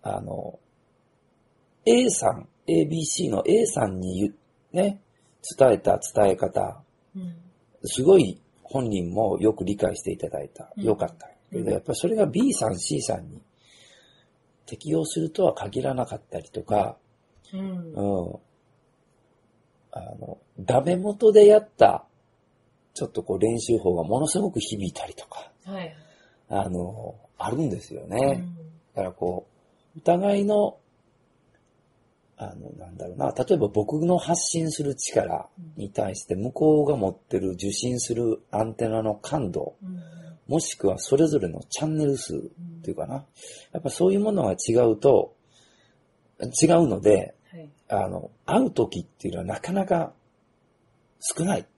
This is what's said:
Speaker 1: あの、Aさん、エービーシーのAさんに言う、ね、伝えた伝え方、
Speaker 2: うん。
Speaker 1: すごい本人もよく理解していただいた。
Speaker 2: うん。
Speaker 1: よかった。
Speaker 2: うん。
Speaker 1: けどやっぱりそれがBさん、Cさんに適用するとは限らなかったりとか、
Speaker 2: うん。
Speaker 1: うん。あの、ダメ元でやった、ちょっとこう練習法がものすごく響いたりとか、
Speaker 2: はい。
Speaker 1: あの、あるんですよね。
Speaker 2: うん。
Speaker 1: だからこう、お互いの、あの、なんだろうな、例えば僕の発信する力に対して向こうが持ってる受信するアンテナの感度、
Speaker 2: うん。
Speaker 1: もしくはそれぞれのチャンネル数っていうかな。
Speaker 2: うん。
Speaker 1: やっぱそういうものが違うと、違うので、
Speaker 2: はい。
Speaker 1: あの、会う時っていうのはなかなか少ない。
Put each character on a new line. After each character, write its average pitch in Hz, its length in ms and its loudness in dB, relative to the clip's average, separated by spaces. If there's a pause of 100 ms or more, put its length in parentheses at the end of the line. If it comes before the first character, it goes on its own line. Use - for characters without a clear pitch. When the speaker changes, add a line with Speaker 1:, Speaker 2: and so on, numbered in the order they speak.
Speaker 1:
あ 101 180 -6
の、 - 380 -12 (1300)
A 233 260 6
さ - 180 0
ん、 - 180 -6 (200)
エ 165 160 4
ー 147 60 0
ビ 160 100 -2
ー - 60 -4
シ 165 220 -4
ー - 40 -2
の - 160 -2
A 226 180 4
さ 113 220 -2
ん 95 120 -6
に 92 200 -4
言 104 100 0
う、 - 60 -10 (400)
ね、 202 260 0 (560)
伝 131 160 8
え 95 60 2
た - 200 2 (160)
伝 98 180 4
え - 20 2
方、 98 480 -4 (320)
Speaker 2:
う 190 40 -10
ん。 175 160 -12 (480)
Speaker 1:
す - 200 -4
ご 185 140 8
い 98 240 2 (220)
本 123 260 -4
人 90 220 -2
も 95 280 0
よ 107 140 4
く 92 120 -6
理 101 100 -2
解 92 220 0
し - 40 -14
て 92 120 -4
い - 40 -8
た - 120 -6
だ 71 120 -6
い 71 80 -12
た。 - 280 -20
Speaker 2:
う 143 40 -10
ん。 - 20 -8
Speaker 1:
よ 107 120 2
か - 120 -4
っ - 100 -12
た。 - 120 -20 (220)
Speaker 2:
う - 40 -12
ん。 - 80 -4
Speaker 1:
け - 60 -2
ど - 20 0
や 98 80 0
っ - 20 -8
ぱ - 100 -8
り - 60 -2
そ 175 100 -2
れ 226 80 0
が 214 100 2
B 247 280 0
さ 110 160 -2
ん、 92 100 -4
C 76 220 -4
さ 98 160 -4
ん 87 120 -14
に - 120 -18 (1200)
適 - 260 -12
用 160 140 0
す - 140 -6
る 160 100 -2
と 185 140 0
は 175 100 4
限 104 280 -6
ら 131 120 -2
な 127 120 -2
か - 100 -10
っ - 60 -14
た - 180 -10
り - 100 -16
と 107 140 -10
か、 104 340 0 (560)
Speaker 2:
う 190 40 -10
ん。 185 360 -10
Speaker 1:
う 95 420 -2
ん。 - 40 -16 (1500)
あ - 80 -12 (160)
の、 - 240 -16 (180)
ダ 113 240 2
メ 175 140 0
元 208 380 4
で 208 140 12
や 214 120 10
っ 208 100 -2
た、 - 360 4 (880)
ち - 100 -6
ょ - 40 -6
っ - 20 -10
と - 140 -6
こ 98 120 -2
う 92 40 -4
練 113 200 2
習 113 180 2
法 90 180 2
が 85 80 -2
も 107 180 0
の 151 60 0
す - 120 -2
ご 202 100 0
く 117 120 -4
響 98 260 -6
い 80 60 -6
た - 120 -10
り - 80 -16
と - 140 -20
か、 - 240 -18 (140)
Speaker 2:
は 190 160 -10
い。 156 120 -12 (540)
Speaker 1:
あ 98 220 -4
の、 90 460 -8 (220)
あ - 140 -6
る 127 60 -4
ん 156 120 -2
で 92 120 -6
す - 120 -18
よ - 140 -12
ね。 135 340 0
Speaker 2:
う - 0 -
ん。 - 140 -10 (400)
Speaker 1:
だ 101 60 -4
か - 20 -2
ら 92 80 -6
こ 90 380 -6
う、 - 20 - (460)
お - 40 -18
互 202 400 2
い 202 40 0
の、 208 320 2 (1600)
あ - 180 -14
の、 - 220 -18
な 90 120 -18
ん 90 80 -20
だ 90 100 -12
ろ 90 60 -12
う - 40 -14
な、 - 140 -2
例 - 240 0
え - 20 -2
ば 107 100 2
僕 107 380 -2
の 175 120 4
発 - 320 -2
信 160 220 -2
す - 120 -6
る 139 120 -2
力 - 520 -2 (280)
に 101 140 -10
対 98 260 -4
し - 100 -14
て 92 100 -4
向 110 160 -4
こ 151 320 4
う - 60 2
が 143 60 2
持 95 160 0
っ - 20 -10
て - 260 -4
る 95 120 -2
受 90 200 -6
信 123 280 -4
す 117 160 -4
る 117 260 0 (100)
ア 107 120 0
ン 110 100 -4
テ 113 140 -2
ナ 110 160 -2
の 107 120 -2
感 123 360 -4
度、 - 320 -6
Speaker 2:
う - 20 -16
ん。 180 140 -10 (480)
Speaker 1:
も 151 120 0
し - 160 -6
く - 120 -2
は 92 100 0
そ - 180 0
れ 160 120 4
ぞ 151 120 2
れ 90 100 -2
の 80 200 -10
チ - 140 -6
ャ 156 40 -2
ン 156 100 -2
ネ 151 80 0
ル 139 120 0
数 - 180 -8
っ - 40 -4 (420)
て - 80 -8
い - 40 -6
う - 20 -6
か 78 100 -6
な。 - 100 -10
Speaker 2:
う - 40 -8
ん。 - 20 -12 (520)
Speaker 1:
や - 60 -6
っ - 40 -12
ぱ 139 60 -2
そ - 180 2
う 190 60 4
い 196 40 2
う - 40 2
も 214 100 0
の 185 120 0
が 98 100 0
違 110 200 -2 (160)
う 107 80 2
と、 - 380 4 (1040)
違 127 320 0
う 165 140 6
の 98 120 -2
で、 95 360 4 (160)
Speaker 2:
は 170 60 -20
い。 156 120 -20 (200)
Speaker 1:
あ 98 180 0
の、 90 240 -10 (140)
会 226 200 2
う 190 60 -4
時 101 300 -2
っ - 40 -12
て - 220 -12
い 87 40 -4
う 87 40 -10
の 85 60 -6
は 90 40 -6
な - 140 -6
か - 120 -8
な 190 140 0
か 170 280 -2 (1040)
少 - 260 -4
な 196 120 0
い。 - 80 -8 (120)